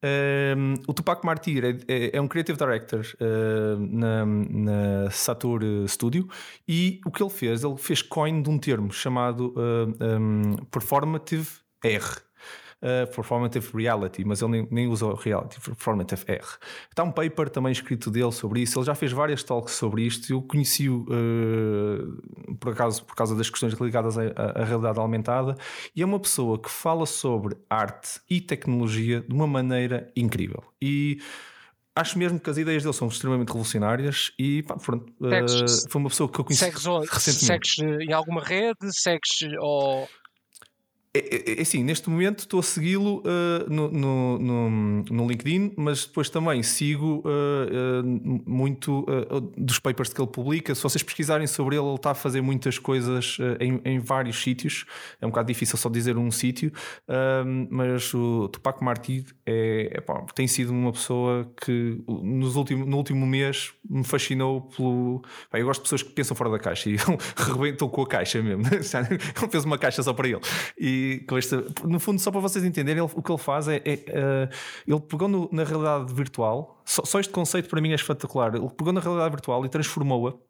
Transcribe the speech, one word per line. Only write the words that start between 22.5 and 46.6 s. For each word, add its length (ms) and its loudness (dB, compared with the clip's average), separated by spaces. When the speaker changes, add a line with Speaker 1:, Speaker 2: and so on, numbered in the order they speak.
Speaker 1:
por 140 -2
acaso, 300 0
por 120 -18
causa 200 0
das 140 0
questões 240 -2
ligadas 420 0
à, 100 0
à, 360 -2
à 20 2
realidade 360 0
aumentada, 560 0
e 80 0
é 20 2
uma 140 2
pessoa 420 0
que 80 -10
fala 380 0
sobre 500 -2
arte 640 -2
e 100 2
tecnologia 880 0
de 60 -2
uma 140 2
maneira 680 0
incrível. 480 0
E 400 0
acho 240 0
mesmo 200 2
que 80 -6
as 120 0
ideias 240 2
dele 100 0
são 140 0
extremamente 400 0
revolucionárias 880 0
e, 240 2
pá, 160 -4
pronto, 420 -4
Speaker 2:
Segues, 680 4
Speaker 1:
uh, 40 -10
foi 120 0
uma 80 0
pessoa 220 0
que 80 -4
eu 60 0
conheci 200 4
Speaker 2:
segues 200 -2
onde? 240 0
Speaker 1:
recentemente. 600 2
Speaker 2:
Segues, 300 2
eh, 40 -2
em 100 0
alguma 300 0
rede? 340 0
Segues, 460 0
ou 480 2
Speaker 1:
É, 60 6
é, 40 -2
é 60 0
assim, 200 0
neste 280 0
momento 280 2
estou 200 0
a 40 0
segui-lo, 600 0
eh, 440 2
no, 200 2
no, 480 2
no, 320 2
no 180 2
LinkedIn, 480 0
mas 300 0
depois 240 -2
também 320 2